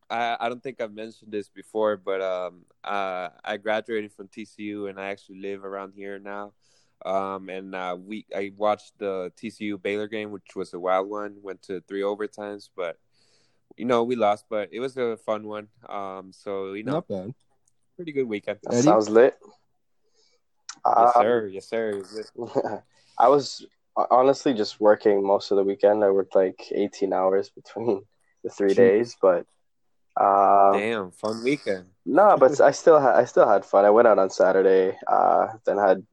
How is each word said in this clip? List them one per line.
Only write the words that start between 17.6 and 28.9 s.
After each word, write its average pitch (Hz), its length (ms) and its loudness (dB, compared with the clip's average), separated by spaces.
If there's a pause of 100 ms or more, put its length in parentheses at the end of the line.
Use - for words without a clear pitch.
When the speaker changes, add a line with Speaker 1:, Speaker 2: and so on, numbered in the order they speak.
Speaker 1:
pretty 170 160 -14
good 135 160 -4
weekend. 104 360 -8
Speaker 3:
That 113 100 -6
Speaker 2:
Eddie? 120 80 2
Speaker 3:
sounds 107 260 4
lit. 113 300 6 (1500)
Speaker 1:
Yes, 120 320 4
Speaker 3:
Um, 117 60 4
Speaker 1:
sir. 113 240 0
Yes, 95 200 -12
sir. 107 360 -6 (360)
Speaker 3:
<laughs> 113 440 -6 (360)
I 120 100 6
was 139 380 0 (300)
ho-, - 140 0
honestly 131 440 2
just 107 260 -6
working 104 460 4
most 98 240 0
of 101 80 2
the 98 60 2
weekend. 101 400 2
I 98 60 4
worked, 98 240 0
like, 95 280 0 (100)
eighteen 98 400 -4
hours 95 380 0
between 107 520 -6 (420)
the - 60 -8
three 98 220 0
Speaker 2:
Jeez. 98 40 0
Speaker 3:
days, 104 440 2